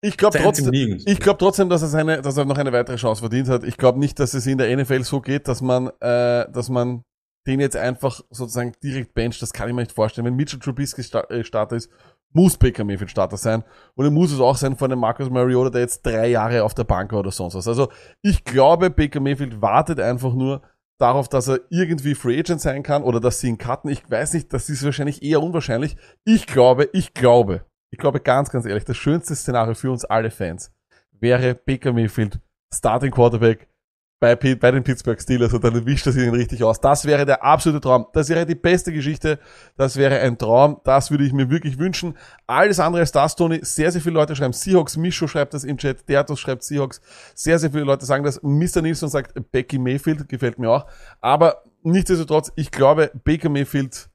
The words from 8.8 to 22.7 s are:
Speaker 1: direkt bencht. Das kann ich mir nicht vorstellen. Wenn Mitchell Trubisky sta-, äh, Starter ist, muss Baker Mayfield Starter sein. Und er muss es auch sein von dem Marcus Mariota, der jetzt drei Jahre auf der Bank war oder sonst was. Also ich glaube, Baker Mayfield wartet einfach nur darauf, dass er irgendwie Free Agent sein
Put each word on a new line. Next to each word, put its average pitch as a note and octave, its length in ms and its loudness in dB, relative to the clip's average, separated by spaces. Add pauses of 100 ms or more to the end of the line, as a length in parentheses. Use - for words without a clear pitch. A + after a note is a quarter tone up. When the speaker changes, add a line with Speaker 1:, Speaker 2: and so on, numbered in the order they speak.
Speaker 1:
direkt C3 320 -8
bencht. A#2 260 -4
Das A2 120 -10
kann G#2+ 160 -8
ich A#2+ 60 -6
mir B2 80 -2
nicht A2 100 -8
vorstellen. A2 340 -2
Wenn B2 100 -2
Mitchell C#3 240 -6
Trubisky C3+ 420 -8
sta-, - 280 -6
äh, A2+ 140 -6
Starter A2 320 -4
ist, A#2 140 -8 (420)
muss E3 260 4
Baker A#2 260 2
Mayfield G2+ 260 -6
Starter G2+ 260 -2
sein. A2 280 -2 (300)
Und C3 100 -2
er D3+ 60 4
muss D#3 220 2
es C3+ 80 -2
auch B2+ 160 4
sein C3+ 200 -2
von C3+ 140 -2
dem B2+ 80 -4
Marcus A#2+ 320 -4
Mariota, B2+ 400 2
der A#2+ 100 -2
jetzt B2 220 -4
drei A2+ 260 0
Jahre A#2 340 0
auf G#2 120 -2
der A#2 100 -2
Bank G2+ 280 -2
war G#2+ 80 -2
oder F#2+ 120 -6
sonst F2+ 220 -8
was. F#2 140 -8
Also B2 220 0 (320)
ich G3+ 220 0
glaube, D#3+ 460 4
Baker D3 300 -2
Mayfield C3+ 420 -4
wartet B2+ 380 0
einfach B2 340 -2
nur C3 280 -2 (360)
darauf, C3 300 2
dass C3 200 -2
er C3 120 0 (100)
irgendwie D#3+ 440 -2
Free B2+ 240 -2
Agent D#3+ 220 -4
sein C#3 220 -4